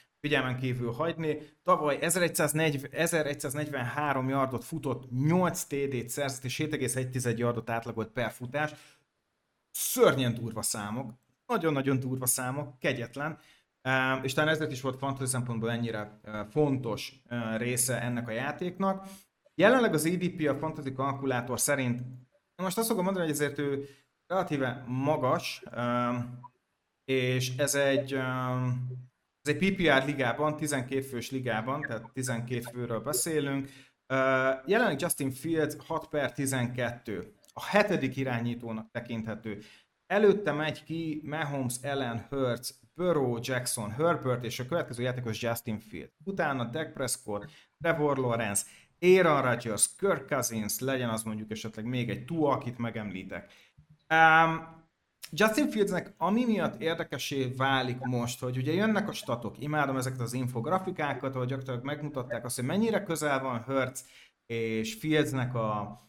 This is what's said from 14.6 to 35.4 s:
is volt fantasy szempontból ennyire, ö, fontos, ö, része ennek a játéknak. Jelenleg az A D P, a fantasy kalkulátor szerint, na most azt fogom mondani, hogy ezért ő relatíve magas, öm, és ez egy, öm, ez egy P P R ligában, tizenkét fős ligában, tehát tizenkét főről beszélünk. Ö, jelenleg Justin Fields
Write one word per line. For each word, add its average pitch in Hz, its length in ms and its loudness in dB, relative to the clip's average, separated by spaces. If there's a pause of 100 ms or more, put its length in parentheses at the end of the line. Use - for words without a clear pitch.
is 127 80 -8
volt 131 180 -4
fantasy 131 320 -4
szempontból 117 400 -2
ennyire, 113 540 -4
ö, 107 160 -8 (100)
fontos, 131 800 0
ö, 113 280 -2
része 120 440 0
ennek 120 280 -4
a - 20 -6
játéknak. 175 760 -4 (480)
Jelenleg 220 400 6
az 147 100 2
A 165 40 4
D 175 200 2
P, 151 200 0
a 135 60 2
fantasy 151 380 -6
kalkulátor 131 680 -2
szerint, 127 400 2 (560)
na 175 80 -6
most 185 140 -2
azt 226 100 0
fogom 196 160 2
mondani, 185 200 0
hogy 156 100 0
ezért 143 240 -2
ő 139 300 -2 (380)
relatíve 135 600 -2
magas, 139 840 0
öm, 123 680 -2 (640)
és 127 520 0
ez 139 180 2
egy, 139 380 2
öm, 127 720 -2 (560)
ez 147 120 0
egy 147 40 -2
P 190 180 2
P 175 120 4
R 135 180 8
ligában, 143 500 0
tizenkét 135 500 -2
fős 120 240 -6
ligában, 127 500 -2
tehát 113 320 -8
tizenkét 120 580 -4
főről 117 300 -4
beszélünk. 139 680 0 (380)
Ö, 131 80 -2 (520)
jelenleg 196 340 4
Justin 147 300 -2
Fields 156 440 0 (120)